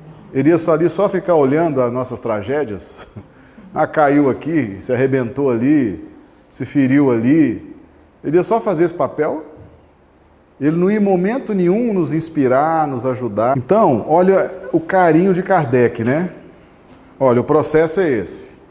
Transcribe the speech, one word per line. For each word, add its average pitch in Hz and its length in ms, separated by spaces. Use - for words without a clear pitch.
Ele 135 200
ia 170 80
só 165 160
ali 160 160
só 196 180
ficar 180 280
olhando 147 440
as 120 100
nossas 123 300
tragédias? 110 840
<laughs> - 0
Ah, 151 120
caiu 147 440
aqui, 123 500
se 127 140
arrebentou 131 560
ali, 120 520
se - 160
feriu 135 460
ali. 120 640
Ele 147 140
ia 175 40
só 220 160
fazer 180 260
esse 170 100
papel? 160 500
Ele 151 160
não 180 160
ia 214 60
em 214 40
momento 202 520
nenhum 202 400
nos 165 220
inspirar, 151 760
nos 127 160
ajudar. 120 540
Então, 156 500
olha 180 420
o 160 80
carinho 180 540
de 185 80
Kardec, 127 600
né? 156 280
Olha, 131 220
o - 20
processo 156 560
é 170 100
esse. - 420